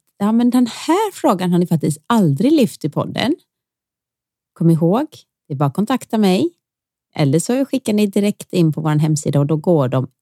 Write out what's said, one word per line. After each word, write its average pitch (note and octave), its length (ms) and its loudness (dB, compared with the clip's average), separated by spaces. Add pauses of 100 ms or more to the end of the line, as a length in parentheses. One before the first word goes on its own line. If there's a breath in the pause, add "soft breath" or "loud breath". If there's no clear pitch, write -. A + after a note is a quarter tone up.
(180)
ja, G#3 140 -2
men A#3+ 180 2
den B3 160 2
här F#4 460 -2
frågan F#3 400 0
har F3 60 4
ni F3+ 80 2
faktiskt D#3 400 -2
aldrig G#3 460 2
lyft C#4 320 0
i D3+ 60 -6
podden. - 440 -2 (1160)
Kom E3 180 2
ihåg, E3+ 360 2 (420)
det D3+ 60 -8
är - 40 -6
bara D3 80 0
att C3+ 80 -4
kontakta A3+ 440 -4
mig. G#3 320 2 (640)
Eller D3 240 0
så B3+ 260 -2
skickar B3+ 280 -4
ni G#3 140 2
direkt G3+ 460 -4
in E3 200 2
på D3+ 80 -8
vår D#3 100 -2
hemsida D3+ 500 0
och C#3+ 60 0
då D#3 100 -2
går D3+ 320 0
de C3 180 -2 (160)